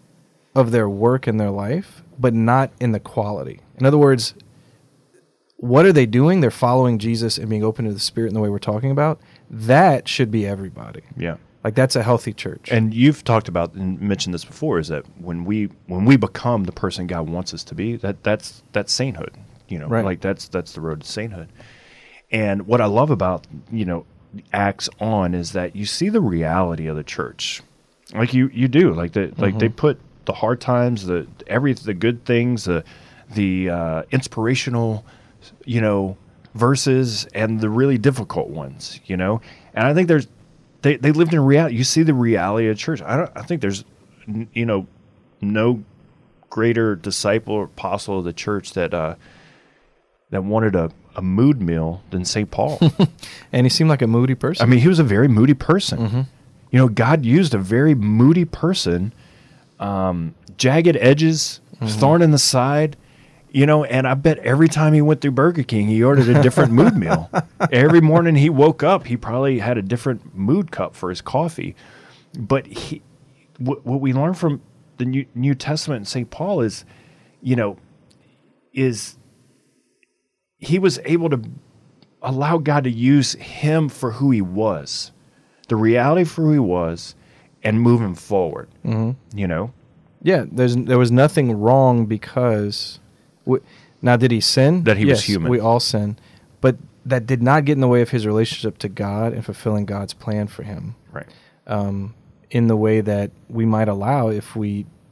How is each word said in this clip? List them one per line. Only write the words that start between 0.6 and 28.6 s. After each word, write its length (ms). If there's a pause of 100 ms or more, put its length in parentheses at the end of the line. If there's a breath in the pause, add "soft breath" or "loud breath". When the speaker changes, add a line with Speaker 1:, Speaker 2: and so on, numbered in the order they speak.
Speaker 1:
their 180
work 380
and 120
their 120
life, 520 (140)
but 160
not 460
in 120
the 80
quality. 600 (180)
In 80
other 120
words, 360 (1200 soft breath)
what 280
are 80
they 120
doing? 360
They're 100
following 480
Jesus 380
and 120
being 140
open 220
to 80
the 60
Spirit 300
in 40
the 60
way 100
we're 100
talking 320
about. 280 (300 soft breath)
That 580
should 240
be 140
everybody. 560 (160)
Speaker 2:
Yeah. 200 (260)
Speaker 1:
Like, 120
that's 200
a 80
healthy 300
church. 380
Speaker 2:
And 220
you've 300
talked 260
about 240
and 260
mentioned 340
this 120
before, 340
is 100
that 160 (140)
when 240
we, 220 (220)
when 180
we 120
become 480
the 60
person 360
God 220
wants 240
us 120
to 100
be, 220
that, 260
that's, 380 (120)
that's 200
sainthood. 400 (340)
You 100
know, 100
Speaker 1:
Right. 180
Speaker 2:
like, 160
that's, 260
that's 260
the 80
road 200
to 60
sainthood. 420 (840 soft breath)
And 340
what 160
I 40
love 260
about, 340 (260)
you 140
know, 200 (480)
Acts 360 (100)
on 360
is 160
that 240
you 100
see 240
the 120
reality 680
of 80
the 80
church. 580 (540)
Like, 180
you, 200
you 160